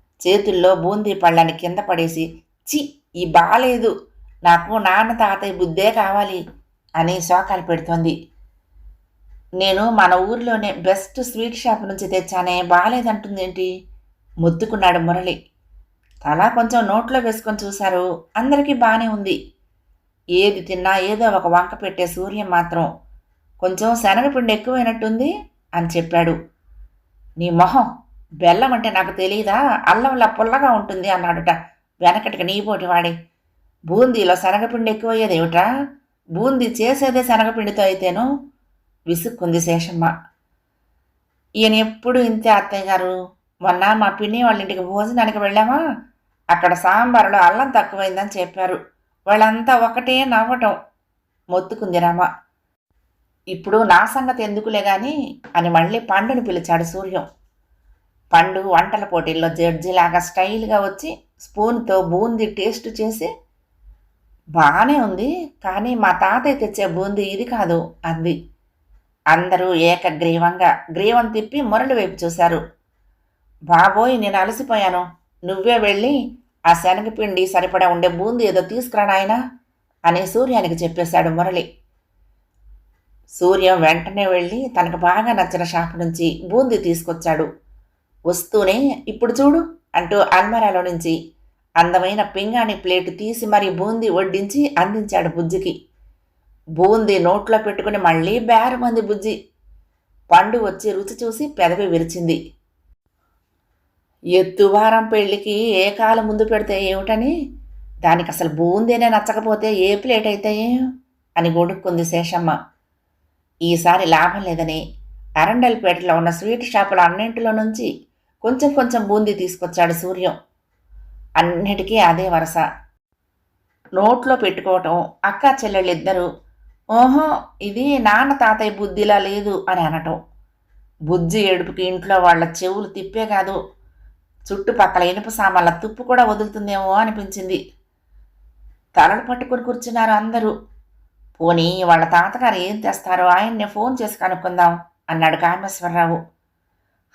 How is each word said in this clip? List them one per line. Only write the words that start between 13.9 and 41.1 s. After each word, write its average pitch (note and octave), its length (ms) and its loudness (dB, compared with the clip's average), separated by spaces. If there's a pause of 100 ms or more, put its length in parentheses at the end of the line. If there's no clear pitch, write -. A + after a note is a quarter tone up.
మొత్తుకున్నాడు F3+ 600 2
మురళి. F3 460 -2 (800)
తలా D#3+ 240 2
కొంచెం A#3 380 0
నోట్లో A#3 320 0
వేసుకొని A3 460 -4
చూశారు, F#3 600 -2 (120)
అందరికీ C#4+ 380 2
బానే A#3 340 2
ఉంది. G3+ 440 -6 (800)
ఏది F#3+ 300 2
తిన్నా F#3 360 -2
ఏదో G#3+ 320 0
ఒక F#3 180 0
వంక F3 360 0
పెట్టే F#3 240 -4
సూర్యం F#3+ 400 -8
మాత్రం, E3 520 -2 (640)
"కొంచెం G#3 360 0
శనగపిండి A#3 560 2
ఎక్కువైనట్టుంది," A3+ 1000 -2 (240)
అని E3+ 120 -2
చెప్పాడు. E3 580 0 (920)
"నీ F3 120 -4
మొహం, F3 480 2 (340)
బెల్లం F3+ 400 2
అంటే A3+ 180 -2
నాకు F#3+ 220 -2
తెలీదా, G3+ 460 -2 (300)
అల్లంలా A#3+ 380 2
పుల్లగా A#3+ 460 0
ఉంటుంది," G3 380 -4
అన్నాడుట F3 400 -2 (500)
వెనకటికి G3 420 0
నీపోటి G3 440 -4
వాడి. E3+ 320 0 (640)
"బూందీలో G3 520 2
శనగపిండి A3 540 -2
ఎక్కువయ్యేదేమిట్రా, G#3+ 960 0 (440)
బూందీ A#3+ 360 0
చేసేదే B3+ 560 0
శనగపిండితో A3 600 0
అయితేను," F#3+ 680 -2 (560)
విసుక్కుంది E3+ 540 -2
శేషమ్మ. E3 580 -2 (1400)